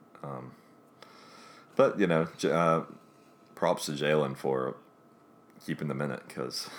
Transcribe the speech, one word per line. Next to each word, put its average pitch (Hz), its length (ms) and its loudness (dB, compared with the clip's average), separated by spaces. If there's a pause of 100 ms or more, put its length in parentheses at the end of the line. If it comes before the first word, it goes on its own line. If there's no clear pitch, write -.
(220)
Um, 65 300 -12 (1300)
but, 131 200 6
you 101 100 4
know, 82 200 4 (100)
J-, 78 140 0
uh, 82 300 4 (760)
props 85 300 0
to 78 80 -4
Jalen 73 420 2
for 65 400 -2 (920)
keeping 80 220 -6
them 69 140 -4
in 71 100 -4
it, - 160 -10
'cause - 500 -8